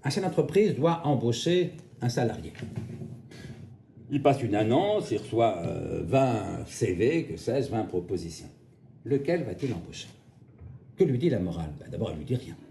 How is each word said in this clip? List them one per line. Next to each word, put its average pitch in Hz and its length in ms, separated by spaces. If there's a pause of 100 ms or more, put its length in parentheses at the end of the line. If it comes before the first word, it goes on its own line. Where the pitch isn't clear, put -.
Un 143 60
chef 190 140
d'entreprise 175 520
doit 160 300
embaucher 143 680 (280)
un 131 80
salarié. - 420 (1600)
Il 143 120
passe 139 180
une 104 140
annonce, 147 560
il 107 60
reçoit, 110 420
euh, 80 440
vingt 104 640
C 98 280
V, 127 320
que - 120
sais-je, 120 320
vingt 110 140
propositions. 87 640 (560)
Lequel 143 380
va-t-il 117 280
embaucher ? - 360 (880)
Que - 80
lui 131 160
dit 165 100
la 117 100
morale ? 82 300 (100)
Ben, - 120
d'abord, - 200
elle 78 60
lui 135 80
dit 127 100
rien. 87 200 (160)